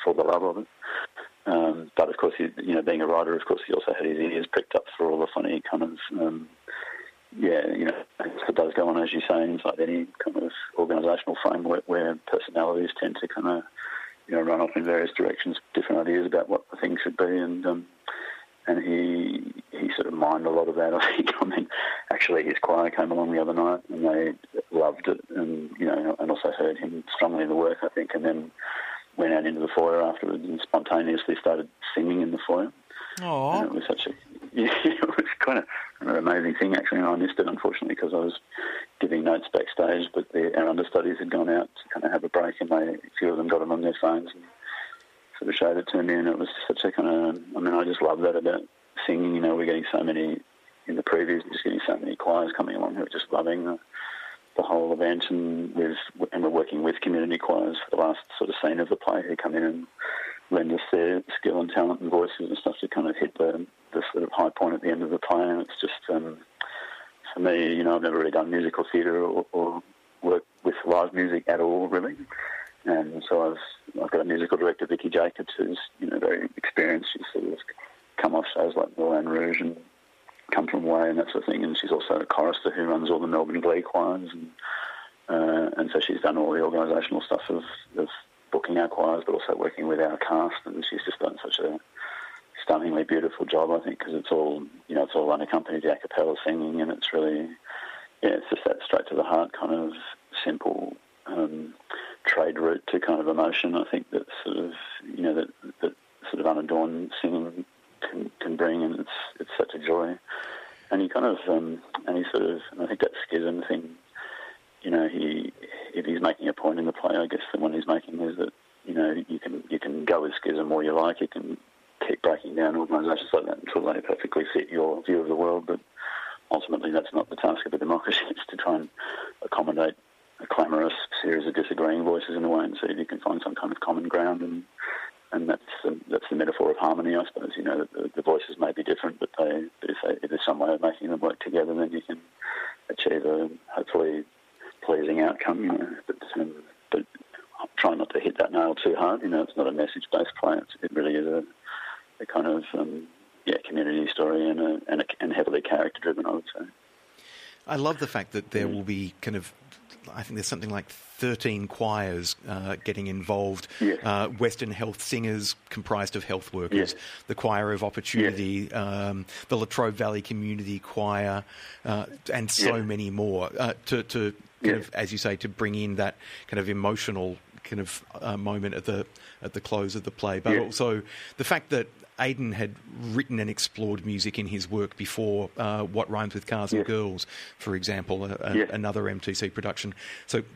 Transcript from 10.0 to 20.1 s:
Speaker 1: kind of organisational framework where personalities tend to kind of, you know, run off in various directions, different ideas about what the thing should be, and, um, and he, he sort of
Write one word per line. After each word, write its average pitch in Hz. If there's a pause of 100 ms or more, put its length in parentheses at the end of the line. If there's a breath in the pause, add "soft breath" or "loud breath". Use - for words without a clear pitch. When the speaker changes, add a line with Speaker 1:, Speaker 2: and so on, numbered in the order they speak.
Speaker 1:
kind -
of - (260)
organisational 85
framework 87
where 85 (100)
personalities 85 (100)
tend -
to 90
kind 87
of, 85 (640 loud breath)
you -
know, 82
run 82
off 82
in 85
various 85
directions, 90 (180)
different 82
ideas 87
about 85
what -
the -
thing 90
should 87
be, 92
and, 90
um, 87 (800 loud breath)
and 87
he, 87 (300)
he -
sort -
of -